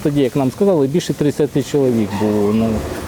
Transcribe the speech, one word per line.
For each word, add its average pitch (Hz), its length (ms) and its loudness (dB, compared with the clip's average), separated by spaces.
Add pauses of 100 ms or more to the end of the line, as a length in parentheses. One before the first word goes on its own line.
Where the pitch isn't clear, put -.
тоді, 143 180 0
як 123 140 0
нам 135 160 0
сказали, 170 360 2
більше 156 260 -2
тридцяти 143 500 0
чоловік 123 460 0 (120)
було, 104 320 2
ну, 113 160 2 (380)